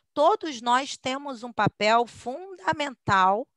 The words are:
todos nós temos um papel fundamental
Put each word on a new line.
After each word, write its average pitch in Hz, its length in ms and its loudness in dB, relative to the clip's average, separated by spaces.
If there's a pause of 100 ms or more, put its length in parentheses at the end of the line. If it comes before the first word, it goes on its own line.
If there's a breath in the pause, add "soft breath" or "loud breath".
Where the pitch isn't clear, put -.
(120)
todos 311 480 0
nós 247 380 0
temos 262 440 -8
um 240 100 -14
papel 220 540 2
fundamental 285 1500 -2